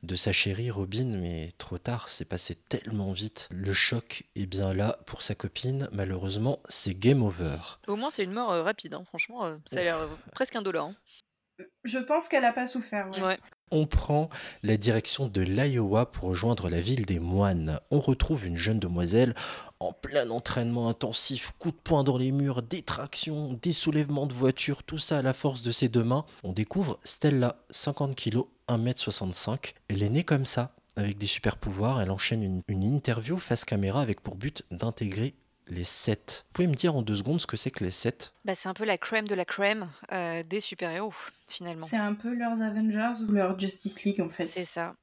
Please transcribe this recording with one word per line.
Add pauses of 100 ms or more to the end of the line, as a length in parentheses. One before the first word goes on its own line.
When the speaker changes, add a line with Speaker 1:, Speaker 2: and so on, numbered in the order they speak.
Speaker 1:
de
sa
chérie
Robin,
mais
trop
tard,
c'est
passé
tellement
vite.
Le
choc (120)
est
bien
là
pour
sa
copine.
Malheureusement, (100)
c'est
game
over. (300)
Speaker 2:
Au
moins,
c'est
une
mort,
euh,
rapide,
hein.
Franchement,
euh,
ça
a
l'air,
euh, (260)
presque
indolore,
hein. (880)
Speaker 3:
Je
pense
qu'elle
a
pas
souffert,
ouais.
Speaker 2:
Ouais. (300)
Speaker 1:
On
prend (340)
la
direction
de
l'Iowa
pour
rejoindre
la
ville
des
moines. (120)
On
retrouve
une
jeune
demoiselle (440)
en
plein
entraînement
intensif,
coup
de
poing
dans
les
murs,
des
tractions,
des
soulèvements
de
voitures,
tout
ça
à
la
force
de
ses
deux
mains. (180)
On
découvre
Stella, (120)
cinquante
kilos, (200)
un
mètre
soixante-cinq. (120)
Elle
est
née
comme
ça, (220)
avec
des
super
pouvoirs.
Elle
enchaîne
une,
une
interview
face
caméra
avec
pour
but
d'intégrer (320)
les
Sept.
Vous
pouvez
me
dire
en
deux
secondes
ce
que
c'est
que
les
Sept ? (100)
Speaker 2:
Bah,
c'est
un
peu
la
crème
de
la
crème, (220)
euh,
des
super-héros, (340)
finalement.
Speaker 3:
C'est
un
peu
leurs
Avengers
ou
leur
Justice
League,
en
fait.
Speaker 2:
C'est
ça.